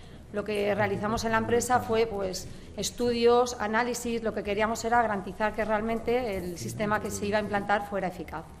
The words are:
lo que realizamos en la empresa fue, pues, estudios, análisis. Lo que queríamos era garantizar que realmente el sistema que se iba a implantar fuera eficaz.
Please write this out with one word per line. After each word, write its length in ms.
lo 140
que 300
realizamos 500
en 80
la 60
empresa 420
fue, 240
pues, 420
estudios, 800
análisis. 640
Lo 100
que 100
queríamos 420
era 160
garantizar 520
que 120
realmente 720
el 200
sistema 440
que 100
se 140
iba 120
a 40
implantar 480
fuera 180
eficaz. 380